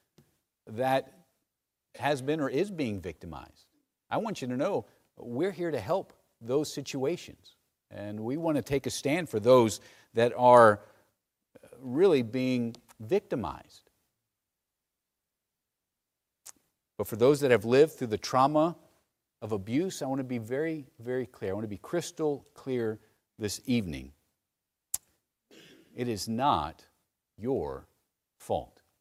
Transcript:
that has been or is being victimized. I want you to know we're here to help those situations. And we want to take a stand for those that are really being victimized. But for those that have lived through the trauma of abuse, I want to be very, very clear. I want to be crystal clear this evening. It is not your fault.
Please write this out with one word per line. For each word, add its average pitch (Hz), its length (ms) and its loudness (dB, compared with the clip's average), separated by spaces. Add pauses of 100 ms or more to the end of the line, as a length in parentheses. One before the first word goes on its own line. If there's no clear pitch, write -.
(680)
that 127 460 -2 (840)
has 135 240 -2
been 147 200 -4
or 131 100 -2
is 180 200 -2
being 120 300 -6
victimized. 85 640 -14 (440)
I 123 80 -4
want 202 240 -8
you 123 60 -8
to 123 80 -6
know 151 300 -4 (300)
we're 135 340 -6
here 170 200 -8
to 131 100 -4
help 165 320 -6 (300)
those 139 300 -2
situations. - 840 -8 (340)
And 104 300 -12
we 127 180 -6
want 165 180 -2
to 123 60 0
take 135 240 -4
a 117 40 -4
stand 156 380 -4
for - 100 -4
those 117 420 6 (340)
that 117 200 2
are 120 460 10 (1000)
really 135 440 4
being 120 520 -2 (260)
victimized. 117 880 -6 (3000)
But 104 100 -4
for 117 100 -8
those 131 240 4
that 139 100 2
have 110 160 4
lived 139 260 4
through 131 140 -8
the 107 100 -2
trauma 151 600 0 (640)
of 110 100 -8
abuse, 117 480 -4
I 147 60 -6
want 135 140 -4
to 131 40 -8
be 123 140 -8
very, 139 480 -6 (120)
very 123 280 -6
clear. - 240 -8
I - 20 -4
want 107 120 -6
to 110 40 -8
be 101 80 -10
crystal 156 800 -6
clear 117 460 -6 (380)
this 107 280 -6
evening. 80 460 -4 (1800)
It 123 140 -6
is 107 180 -6
not 113 600 -2 (500)
your 98 500 -6 (520)
fault. - 420 -8 (200)